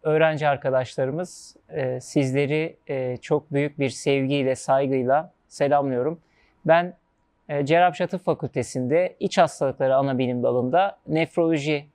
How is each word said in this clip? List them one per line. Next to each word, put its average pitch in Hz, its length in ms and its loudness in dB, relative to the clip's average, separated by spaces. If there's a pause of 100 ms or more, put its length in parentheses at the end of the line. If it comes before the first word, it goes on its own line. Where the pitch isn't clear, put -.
öğrenci 156 440 2
arkadaşlarımız, 135 1080 -2 (140)
e, 131 320 -6
sizleri, 143 760 -2 (100)
e, 127 300 -4
çok 147 360 -4
büyük 143 260 -2
bir 135 100 0
sevgiyle, 135 640 0
saygıyla 135 760 0 (160)
selamlıyorum. 143 720 -2 (460)
Ben, 175 280 2 (560)
e, 143 160 -2
Cerrahpaşa 175 420 2
Tıp 180 180 -8
Fakültesi'nde 139 920 -2
İç - 180 -2
Hastalıkları 135 580 2
Anabilim 127 480 0
Dalı'nda 127 540 0 (100)
nefroloji 156 880 0